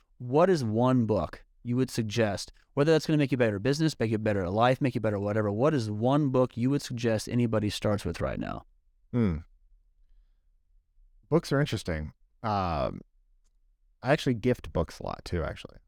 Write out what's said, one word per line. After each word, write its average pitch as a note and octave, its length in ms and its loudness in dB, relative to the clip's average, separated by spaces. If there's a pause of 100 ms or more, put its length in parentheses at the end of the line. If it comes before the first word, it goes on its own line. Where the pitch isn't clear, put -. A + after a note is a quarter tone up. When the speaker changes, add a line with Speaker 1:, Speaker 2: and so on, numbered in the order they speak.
(200)
Speaker 1:
what C#3 300 2
is E3 140 2
one A#2+ 420 2
book G2+ 380 -2 (200)
you A#2+ 120 -2
would B2+ 160 0
suggest, G#2+ 600 -2 (220)
whether D3 160 4
that's D#3+ 140 4
gonna D#3 120 2
make C#3+ 140 2
you C#3 60 2
better A2 200 2
at G2 60 -4
business, C#3+ 360 0
make A2+ 120 0
you A2 60 2
better G#2 280 0
at F2 80 -2
life, A#2+ 280 4
make C3 140 0
you A#2+ 60 -2
better G#2+ 160 0
at G2 40 -4
whatever, G#2 300 0
what B2 220 2
is A2+ 180 -2
one C3+ 380 2
book B2+ 260 2
you A#2+ 140 0
would C#3+ 120 0
suggest A#2 460 -2
anybody A2+ 420 0
starts G#2 360 -2
with - 160 -6
right B1 180 -4
now? - 240 -8 (480)
Speaker 2:
Hmm. G#2+ 260 2 (1900)
Books E3 220 0
are C#3 80 2
interesting. E2+ 540 -4 (300)
Um, E2 580 -2 (1000)
I B2 80 0
actually C#3+ 240 0
gift A#2+ 380 -2
books - 260 -2
a - 80 -12
lot G1+ 180 -10
too, E2+ 180 -4
actually. - 340 -10 (100)